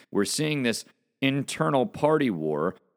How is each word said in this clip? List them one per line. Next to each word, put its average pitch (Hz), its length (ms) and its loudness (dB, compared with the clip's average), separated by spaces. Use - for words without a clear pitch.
we're 139 120 2
seeing 151 380 -2
this 117 220 -2
internal 139 680 0
party 147 440 2
war 78 460 -2